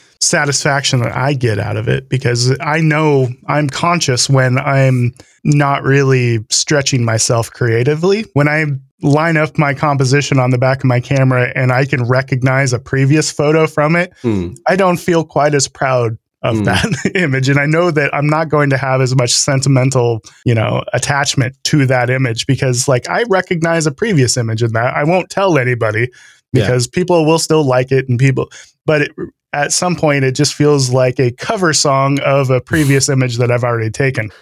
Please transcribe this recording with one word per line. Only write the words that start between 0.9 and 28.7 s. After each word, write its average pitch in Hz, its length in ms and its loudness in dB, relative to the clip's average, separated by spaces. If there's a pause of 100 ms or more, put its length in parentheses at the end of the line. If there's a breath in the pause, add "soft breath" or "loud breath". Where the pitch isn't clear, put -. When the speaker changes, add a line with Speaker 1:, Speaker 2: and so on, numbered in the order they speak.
Speaker 1:
that - 160 -4
I 139 180 -2
get 117 240 -2
out 107 180 -4
of 110 120 -4
it, 131 200 -4
because 127 520 0
I 156 200 -2
know 151 480 2 (180)
I'm 147 220 0
conscious 160 600 -2
when 131 300 2
I'm 135 540 0 (320 loud breath)
not 143 380 2
really 131 560 2 (120)
stretching 139 540 0
myself 113 460 0
creatively. 151 840 0
When 143 160 2
I 151 180 0 (360)
line 156 340 2
up 151 220 0
my 143 160 0
composition 139 640 0
on 127 120 2
the 127 80 2
back 131 200 2
of - 60 -4
my 123 160 2
camera 127 540 0
and 127 180 0
I 131 120 2
can 135 200 -2
recognize 131 680 0
a 120 60 -2
previous 139 520 0
photo 156 360 2
from 156 300 0
it, 180 160 -2 (100)
Speaker 2:
Hmm. 98 300 -2 (140)
Speaker 1:
I 175 100 2
don't 185 200 2
feel 165 280 0
quite 147 300 0
as 139 140 0
proud 123 480 -2 (260)
of 113 160 -2
Speaker 2:
Hmm. 104 60 0
Speaker 1:
that 170 460 -2
<laughs> - 40 -8
image. 135 340 0
And 143 100 2
I 143 80 0
know 165 240 2
that 151 240 -2
I'm 147 120 -2
not 151 220 0
going 147 220 2
to 135 80 2
have 131 220 0
as 127 140 0
much 127 160 0
sentimental, 131 920 0 (240 loud breath)
you 113 80 2
know, 113 280 0 (120)
attachment 135 680 -2
to 147 220 2
that 123 240 0
image 127 360 -2
because, 127 420 -2
like, 127 200 0
I 226 200 -2
recognize 165 580 0
a 151 60 0
previous 147 440 0
image 113 260 -4
in 113 100 0
that. 120 220 -2
I 151 100 -2
won't 175 260 0
tell 190 280 0
anybody 120 520 -2 (420 loud breath)
Speaker 2:
Yeah. 123 100 2
Speaker 1:
because 120 240 0
people 175 400 0
will 165 120 2
still 156 260 0
like 131 280 0
it 131 160 0
and 120 100 0
people, 131 320 0 (360 loud breath)